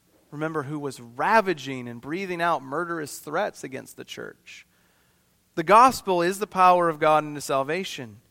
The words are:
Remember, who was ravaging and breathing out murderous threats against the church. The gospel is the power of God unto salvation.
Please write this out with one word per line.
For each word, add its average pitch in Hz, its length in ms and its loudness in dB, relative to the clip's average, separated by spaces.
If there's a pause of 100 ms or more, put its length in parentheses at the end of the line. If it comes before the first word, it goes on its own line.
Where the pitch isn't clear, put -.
(320)
Remember, 156 320 -6
who 147 160 -10
was 139 200 -10
ravaging 139 880 -2
and 120 140 -12
breathing 170 400 -8
out 170 220 0
murderous 165 560 -8
threats 170 440 -6
against 127 320 -14
the 127 100 -16
church. - 600 -18 (880)
The 170 100 -4
gospel 190 600 6
is 185 160 0
the - 80 -4
power 180 420 6
of 151 100 -4
God 156 260 4
unto 147 160 -10
salvation. 135 880 -6